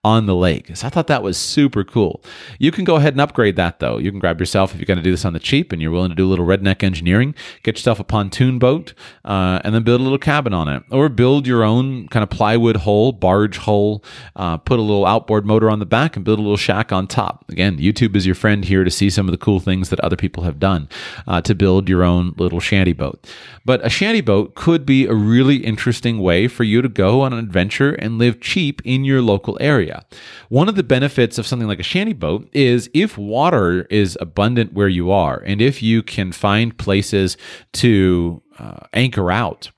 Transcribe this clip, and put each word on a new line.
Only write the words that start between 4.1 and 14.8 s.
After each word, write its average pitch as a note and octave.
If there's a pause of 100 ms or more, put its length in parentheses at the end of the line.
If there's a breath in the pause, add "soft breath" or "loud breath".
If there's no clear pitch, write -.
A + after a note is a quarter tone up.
can G2
grab E2+
yourself, F#2+
if F2
you're F2
gonna F2+
do F2+
this F2
on F2+
the D#2+
cheap C#3+
and E2
you're D#2+
willing F2+
to E2
do F#2
a F#2
little F2
redneck F#2+
engineering, F#2+ (280 loud breath)
get A2
yourself A2
a G2+
pontoon A#2
boat, C#3 (320 loud breath)
uh, F#2
and G#2+
then A2+
build A#2+
a B2+
little C3
cabin C#3
on E2
it. C#2
Or C#3+
build B2+
your A#2+
own B2
kind A2
of G2+
plywood A2+
hull, G#2
barge G2
hull, G#2 (320 loud breath)
uh, E2+
put A#2+
a A2